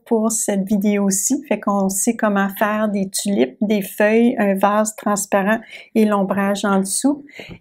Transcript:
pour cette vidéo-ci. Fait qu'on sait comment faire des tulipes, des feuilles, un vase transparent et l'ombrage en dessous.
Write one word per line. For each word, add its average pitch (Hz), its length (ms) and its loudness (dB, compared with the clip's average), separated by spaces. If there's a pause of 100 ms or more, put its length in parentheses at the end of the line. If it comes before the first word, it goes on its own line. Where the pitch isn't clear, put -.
pour 220 260 0
cette 196 360 -2
vidéo-ci. 202 800 0
Fait 208 120 -2
qu'on 202 300 0
sait 226 260 -2
comment 202 420 0
faire 214 320 0
des 196 200 -2
tulipes, 220 520 -2
des 208 200 0
feuilles, 220 580 2
un 202 160 2
vase 208 400 0
transparent 208 640 0 (340)
et 220 120 6
l'ombrage 202 600 0
en 196 140 2
dessous. 262 460 -2 (360)